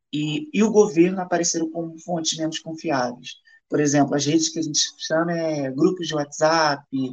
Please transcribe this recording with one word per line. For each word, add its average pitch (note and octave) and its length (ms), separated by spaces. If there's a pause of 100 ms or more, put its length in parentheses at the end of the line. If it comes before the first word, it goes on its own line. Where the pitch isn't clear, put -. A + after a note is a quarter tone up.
(120)
e, D3+ 400
e G3+ 120
o G#3+ 80
governo F#3 500
apareceram E3+ 480
como E3 300
fontes D#3+ 360
menos D#3+ 220
confiáveis. C#3+ 760 (340)
Por D3 120
exemplo, C#3 340
as C#3 100
redes D#3+ 220
que - 120
a - 20
gente D3 180 (180)
chama E3+ 360
é D#3 360
grupos E3 380
de D#3 80
WhatsApp, D3+ 680 (280)